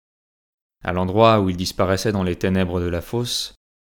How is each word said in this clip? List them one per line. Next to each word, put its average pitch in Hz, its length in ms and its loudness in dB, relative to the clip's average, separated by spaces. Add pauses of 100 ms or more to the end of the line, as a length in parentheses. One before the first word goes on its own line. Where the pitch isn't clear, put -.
(880)
À 90 80 -4
l'endroit 104 480 4
où 95 80 2
il 90 80 -4
disparaissait 95 560 0
dans 98 100 0
les 90 140 -2
ténèbres 92 420 0
de 87 80 -2
la 85 140 -4
fosse, - 540 -6 (320)